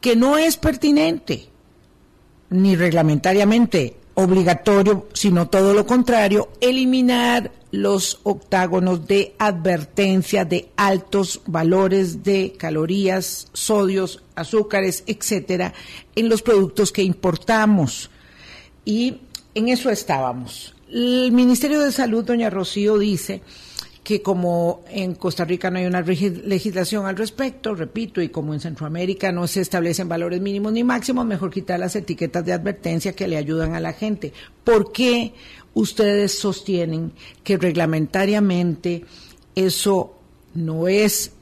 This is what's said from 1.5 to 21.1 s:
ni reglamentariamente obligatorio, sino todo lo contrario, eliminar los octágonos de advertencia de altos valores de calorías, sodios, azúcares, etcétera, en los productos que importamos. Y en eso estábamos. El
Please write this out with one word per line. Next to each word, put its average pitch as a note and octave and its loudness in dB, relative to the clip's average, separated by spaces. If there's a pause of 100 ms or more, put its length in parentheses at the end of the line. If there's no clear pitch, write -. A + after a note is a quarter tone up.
ni F#3 4
reglamentariamente F3 2 (180)
obligatorio, F#3+ 4
sino F3 2
todo G3 4
lo G#3 4
contrario, A3+ 2 (100)
eliminar B3 2 (200)
los G3 -2
octágonos F#3 0
de G3 0
advertencia F#3+ 0
de F3 -2
altos G3 0
valores F#3 2
de F#3+ 0
calorías, F3+ -2
sodios, F#3+ 0 (120)
azúcares, G3 -2
etcétera, F#3 -2 (420)
en A3+ 0
los A3 2
productos G3 2
que G#3 -2
importamos. F#3+ 0 (720)
Y A#3 -2 (340)
en A3 -2
eso B3 0
estábamos. C3 -4 (180)
El B3 2